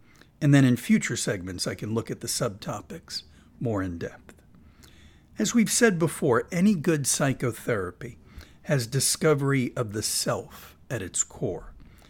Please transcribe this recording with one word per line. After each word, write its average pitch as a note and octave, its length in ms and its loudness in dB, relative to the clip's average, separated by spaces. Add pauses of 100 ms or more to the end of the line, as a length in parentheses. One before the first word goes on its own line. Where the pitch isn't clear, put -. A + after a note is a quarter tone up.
(380)
and C#3+ 140 6
then C#3 140 8
in B2 100 6
future - 400 0
segments F#2+ 500 -4
I - 80 -4
can A2 200 -6
look A2+ 160 -2
at G#2+ 100 -8
the A#2 80 -8
subtopics A2 960 -8 (360)
more G#2+ 240 -2
in F2+ 140 -4
depth. - 380 -12 (1040)
As G#3+ 160 -2
we've A3+ 180 4
said G#3+ 260 4
before, D3+ 540 2
any F#3+ 220 4
good D3+ 320 0
psychotherapy A#2+ 1120 -4 (460)
has C3 220 0
discovery C#3 880 2
of G#2 200 -4
the G#2+ 80 -2
self - 760 -4 (140)
at A#2 100 -4
its F2 220 -6
core. - 460 -6 (420)